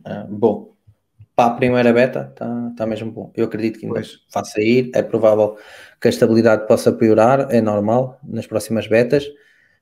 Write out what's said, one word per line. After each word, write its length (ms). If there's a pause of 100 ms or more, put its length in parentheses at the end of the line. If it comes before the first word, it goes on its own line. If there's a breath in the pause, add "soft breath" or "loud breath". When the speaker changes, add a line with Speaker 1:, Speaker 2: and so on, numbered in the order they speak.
Speaker 1:
ah, 240
bom. 440 (640)
Para 200
a 20
primeira 380
beta, 420
tá, 400
tá 100
mesmo 240
bom. 240
Eu 120
acredito 340
que 60
ainda 100
Speaker 2:
Pois. 240 (140)
Speaker 1:
vá 100
sair, 500
é 80
provável 560 (420 loud breath)
que 80
a 20
estabilidade 580
possa 240
piorar, 580
é 120
normal, 600
nas 240
próximas 400
betas, 400 (560 soft breath)